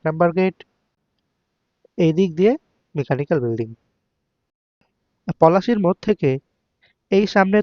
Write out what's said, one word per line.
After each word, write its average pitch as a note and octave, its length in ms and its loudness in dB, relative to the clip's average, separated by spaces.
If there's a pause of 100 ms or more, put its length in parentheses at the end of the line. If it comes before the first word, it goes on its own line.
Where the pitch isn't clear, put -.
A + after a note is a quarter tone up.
নম্বর D#3+ 340 0
গেট, F#3 200 0 (1400)
এই E3 160 2
দিক F#3 220 0
দিয়ে G3+ 180 2 (420)
মেকানিক্যাল C#3+ 480 -2
বিল্ডিং। A2+ 260 -4 (1700)
পলাশির F#3 440 2
মোড় F3 240 -2
থেকে E3 240 0 (800)
এই G3+ 160 2
সামনে G3 360 2